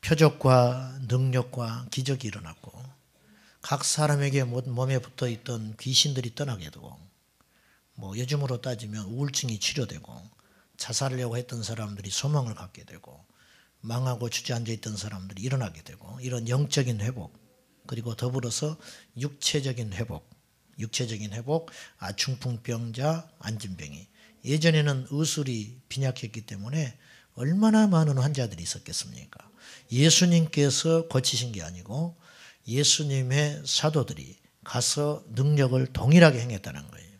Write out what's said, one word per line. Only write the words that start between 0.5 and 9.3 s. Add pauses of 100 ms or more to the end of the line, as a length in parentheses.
능력과
기적이
일어났고 (920)
각
사람에게
몸-,
몸에
붙어있던
귀신들이
떠나게
되고, (1000)
뭐,
요즘으로
따지면
우울증이